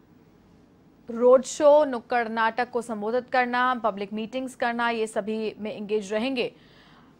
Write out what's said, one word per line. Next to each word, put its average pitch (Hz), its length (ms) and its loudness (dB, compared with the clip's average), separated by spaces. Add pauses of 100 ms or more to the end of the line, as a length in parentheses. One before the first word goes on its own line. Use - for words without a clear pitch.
(1120)
रोड 247 320 6
शो, 302 420 4
नुक्कड़ 240 440 -2
नाटक 226 420 -2
को 233 120 -4
संबोधित 226 500 -4
करना, 247 420 2
पब्लिक 202 380 -4
मीटिंग्स 247 420 -8
करना, 233 360 -2
ये 220 160 -2
सभी 220 520 -4
में 208 180 -8
engage 202 360 -4
रहेंगे 233 420 -2 (640)